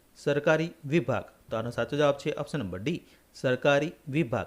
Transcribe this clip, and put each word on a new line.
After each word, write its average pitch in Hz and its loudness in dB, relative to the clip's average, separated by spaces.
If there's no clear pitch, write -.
સરકારી 156 2
વિભાગ. 127 0
તો 117 -4
આનો 113 -4
સાચો 120 -2
જવાબ 143 4
છે 156 -4
ઓપ્શન - -6
નંબર 92 -6
ડી, 139 -4
સરકારી 143 2
વિભાગ 127 0